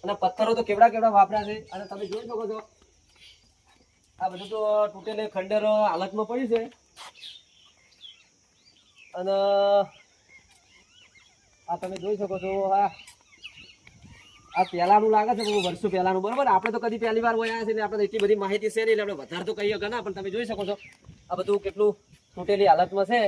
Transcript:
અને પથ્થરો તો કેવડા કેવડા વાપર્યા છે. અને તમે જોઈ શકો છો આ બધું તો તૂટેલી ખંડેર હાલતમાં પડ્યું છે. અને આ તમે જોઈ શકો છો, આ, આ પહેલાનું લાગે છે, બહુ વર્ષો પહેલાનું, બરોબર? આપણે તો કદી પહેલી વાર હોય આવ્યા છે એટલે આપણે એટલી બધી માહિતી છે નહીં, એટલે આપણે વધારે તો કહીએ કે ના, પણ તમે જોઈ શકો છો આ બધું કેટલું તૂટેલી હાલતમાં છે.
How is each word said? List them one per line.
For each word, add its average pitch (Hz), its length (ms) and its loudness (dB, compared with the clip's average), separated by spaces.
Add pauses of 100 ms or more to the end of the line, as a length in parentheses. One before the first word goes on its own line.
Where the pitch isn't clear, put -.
અને 202 180 -4
પથ્થરો 220 340 0
તો 226 80 -2
કેવડા 214 300 6
કેવડા 220 240 2
વાપર્યા 202 320 4
છે. 214 60 -6 (180)
અને 196 160 -10
તમે 196 220 -8
જોઈ 220 160 -8
શકો 240 220 -8
છો 214 100 -8 (1600)
આ 185 120 -2
બધું 185 200 -14
તો 214 80 -4 (320)
તૂટેલી 208 420 -6
ખંડેર 196 300 -2 (280)
હાલતમાં 196 380 -4
પડ્યું 240 220 -4
છે. 226 100 2 (2500)
અને 190 180 -2 (2250)
આ 175 140 -6
તમે 190 220 -10
જોઈ 208 160 -2
શકો 190 240 -4
છો, 190 80 -4 (280)
આ, 196 100 2 (1700)
આ 180 140 2
પહેલાનું 202 440 4
લાગે 214 200 2
છે, 220 120 -4
બહુ 208 180 0
વર્ષો 175 280 -4
પહેલાનું, 185 300 2
બરોબર? 254 240 0
આપણે 233 280 2
તો 226 80 -2
કદી 220 200 -4
પહેલી 226 220 0
વાર 226 100 2
હોય 226 160 -2
આવ્યા 226 140 -6
છે 220 60 -2
એટલે 214 140 -2
આપણે 208 200 -2
એટલી 202 180 -2
બધી 202 200 2
માહિતી 208 320 -2
છે 220 60 0
નહીં, 220 120 2
એટલે 208 100 0
આપણે 196 180 -6
વધારે 170 260 -8
તો 214 100 -4
કહીએ 208 240 -2
કે 202 80 -4
ના, 226 140 -6
પણ 190 140 -8
તમે 190 160 -8
જોઈ 233 160 -4
શકો 190 200 -6
છો 202 60 -4 (540)
આ 175 100 -4
બધું 196 260 0
કેટલું 202 260 2 (460)
તૂટેલી 196 340 4
હાલતમાં 185 400 2
છે. 240 160 4